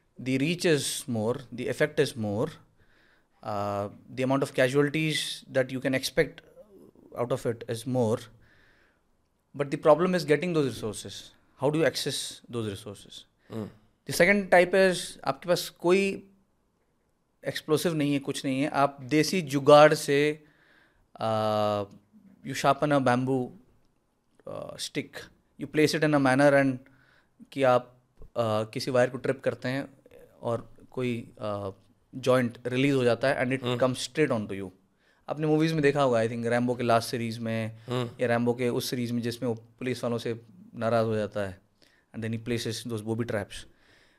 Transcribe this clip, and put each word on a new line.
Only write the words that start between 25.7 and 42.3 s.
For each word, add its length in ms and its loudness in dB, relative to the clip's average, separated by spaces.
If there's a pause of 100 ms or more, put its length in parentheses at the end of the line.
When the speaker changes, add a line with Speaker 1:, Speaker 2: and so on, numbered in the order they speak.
Speaker 1:
place 200 2
it 80 0
in 120 2
a 60 4
manner 300 6
and 260 4 (760)
कि 120 -4
आप, 360 2 (220)
uh, 520 -2
किसी 180 -6
वायर 180 4
को 80 -10
ट्रिप 240 -4
करते 280 -4
हैं 180 -6 (540)
और 340 -6 (160)
कोई, 420 -6 (100)
uh, 300 -6 (420)
जॉइंट 420 2 (100)
रिलीज 260 2
हो 100 2
जाता 240 2
है 160 0
and 140 -2
it 60 -8
Speaker 2:
हम्म। 140 -2
Speaker 1:
comes 320 0
straight 300 0
on 80 -6
to 120 -8
you। 100 -8 (600)
आपने 180 -4
मूवीज 260 4
में 80 0
देखा 200 4
होगा, 180 4
I 80 2
think 180 -4
रैम्बो 300 2
के 80 -4
लास्ट 260 4
सीरीज 300 -6
में 380 -6 (100)
Speaker 2:
हम्म। 220 -2 (120)
Speaker 1:
या 60 0
रैम्बो 260 2
के 160 0
उस 200 -2
सीरीज 220 -4
में 100 -2
जिसमें 280 -4
वो 60 -2
पुलिस 480 -8
वालों 140 -2
से 240 -6 (340)
नाराज 300 0
हो 100 -2
जाता 320 -4
है 120 -12 (560)
and 120 -8
then 120 -4